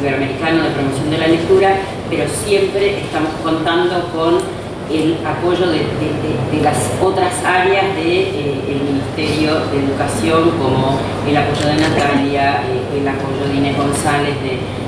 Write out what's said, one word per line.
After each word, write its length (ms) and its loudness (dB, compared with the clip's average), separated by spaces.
Iberoamericano 640 0
de 60 0
Promoción 400 -2
de 80 0
la 100 2
Lectura, 420 4
pero 200 -2
siempre 720 0
estamos 320 -2
contando 720 0
con 280 2
el 360 0
apoyo 440 0
de, 180 0
de, 220 -2
de, 320 -2
de 40 2
las 160 2
otras 320 2
áreas 500 2
de, 320 0
eh, 480 -2
el 60 0
Ministerio 800 0
de 160 0
Educación, 640 2
como 360 2
el 120 2
apoyo 320 0
de 80 2
Natalia, 880 2
eh, 360 -2
el 60 0
apoyo 400 -4
de 80 0
Inés 220 0
González 640 0
de, 200 -4